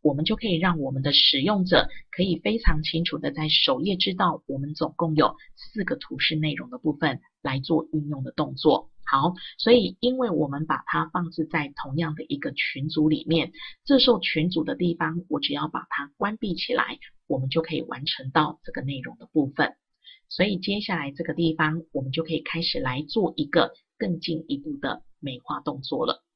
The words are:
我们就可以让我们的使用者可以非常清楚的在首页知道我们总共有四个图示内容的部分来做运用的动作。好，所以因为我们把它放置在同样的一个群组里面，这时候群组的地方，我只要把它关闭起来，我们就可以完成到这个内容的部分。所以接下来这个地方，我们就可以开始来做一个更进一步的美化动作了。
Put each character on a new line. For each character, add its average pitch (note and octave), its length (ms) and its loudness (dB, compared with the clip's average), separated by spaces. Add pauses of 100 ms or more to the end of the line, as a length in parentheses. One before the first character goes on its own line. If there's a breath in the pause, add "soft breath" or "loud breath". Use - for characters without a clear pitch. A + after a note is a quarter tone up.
我 D3+ 140 4
们 D3+ 100 -2
就 G#3+ 120 0
可 A3+ 100 -6
以 F3+ 100 2
让 E3+ 220 2
我 C3+ 140 -2
们 C3+ 100 -2
的 C#3+ 100 0
使 - 280 4
用 G3 240 2
者 E3 240 6 (240 loud breath)
可 F3+ 100 -2
以 F#3 160 2
非 G#3+ 220 0
常 D#3 240 4
清 E3 200 0
楚 D3+ 140 -4
的 C#3+ 140 -4
在 D#3 160 -2
首 C3+ 320 2
页 F#3 160 0
知 F#3 180 0
道 F3+ 320 0
我 C#3 120 -4
们 D3 160 -4
总 - 220 -2
共 D#3+ 200 2
有 D3 180 4 (220 loud breath)
四 - 260 -8
个 - 140 -2
图 - 240 -10
示 - 160 0
内 D3+ 180 0
容 - 160 -10
的 B2+ 80 -12
部 D3+ 140 0
分 D3 280 0 (220 soft breath)
来 C3+ 160 -2
做 D3 340 0
运 D3 160 -2
用 C#3 140 -6
的 C3 80 -6
动 C#3 240 -4
作。 - 380 2 (120)
好， D3+ 300 2 (240 loud breath)
所 A3+ 140 6
以 G3 260 6
因 B3+ 200 0
为 A#3+ 120 0
我 D#3 160 2
们 D3 200 -4
把 C3+ 200 -2
它 D#3+ 260 -2
放 F3 200 -2
置 D#3+ 120 -2
在 D3 380 -4
同 C3+ 140 -4
样 D#3+ 180 0
的 D#3 80 -10
一 C#3 160 -4
个 C#3 140 -6
群 C#3 360 -4
组 D#3 200 4
里 D#3 180 2
面， D#3+ 240 2 (340 loud breath)
这 C#4 140 6
时 B3 140 6
候 G3+ 80 4
群 D#3+ 300 2
组 D#3+ 120 0
的 C#3+ 140 -2
地 E3+ 180 2
方， E3 340 -2
我 D3 120 0
只 C#3 120 -2
要 D3 140 -2
把 - 140 -6 (100)
它 C#3+ 260 -6
关 G#3 200 -2
闭 G3 180 -2
起 - 180 -4
来， - 280 -2 (260 loud breath)
我 C#3 120 0
们 C3 100 -2
就 D#3+ 120 2
可 D#3+ 140 -4
以 C3 80 -2
完 C3+ 240 -8
成 - 240 -6
到 D3+ 320 2
这 - 80 -12
个 - 120 -6
内 C3+ 180 -4
容 - 180 -12
的 - 80 -20
部 C#3+ 220 2
分。 - 260 0 (540 loud breath)
所 - 180 0
以 G3+ 120 -2
接 G3+ 220 -4
下 G3+ 160 -4
来 C#3 140 -4
这 E3 140 -8
个 D#3 100 -4
地 D#3+ 220 2
方， D#3+ 340 0
我 C#3 100 -4
们 C3 120 -6
就 D#3+ 100 -2
可 E3 120 -4
以 - 60 -2
开 E3 220 -6
始 - 160 -2
来 C3 240 -2
做 F#3+ 340 0
一 D3 80 -2
个 - 280 2 (260 loud breath)
更 F#3 220 -2
进 D#3+ 280 -4
一 - 80 -2
步 C#3+ 220 -8
的 - 260 -6 (160)
美 C3 180 -8
化 C3 220 -8
动 C#3 200 -6
作 - 260 -2
了。 - 180 -4 (120)